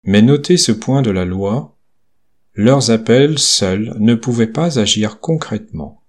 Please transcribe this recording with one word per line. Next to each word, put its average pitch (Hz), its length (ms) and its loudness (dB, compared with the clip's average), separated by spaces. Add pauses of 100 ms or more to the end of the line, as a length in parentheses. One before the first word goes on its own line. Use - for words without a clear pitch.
Mais 104 180 4
notez 143 340 4
ce 143 140 0
point 131 320 0
de 110 80 0
la 92 140 -2
loi, 98 520 -6 (760)
leurs 117 360 2
appels 131 480 2
seuls 104 600 -2
ne 113 160 2
pouvaient 117 320 -2
pas 147 320 -2
agir 107 400 -2
concrètement - 920 -8